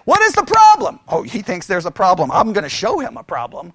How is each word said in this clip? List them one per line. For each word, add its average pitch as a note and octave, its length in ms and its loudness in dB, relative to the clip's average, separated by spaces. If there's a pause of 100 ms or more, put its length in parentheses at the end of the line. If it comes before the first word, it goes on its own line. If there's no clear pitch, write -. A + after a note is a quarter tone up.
"What F4+ 180 2
is A4 120 2
the G#4 100 0
problem?" G#4+ 640 4
"Oh, - 140 -2
he A3 200 -10
thinks F3+ 240 -8
there's F3 200 -4
a F3 40 -6
problem. F3+ 400 2
I'm G3+ 220 0
gonna G3 160 -4
show A#3+ 320 -4
him B3 160 -10
a A#2 80 -18
problem." C#3 500 -10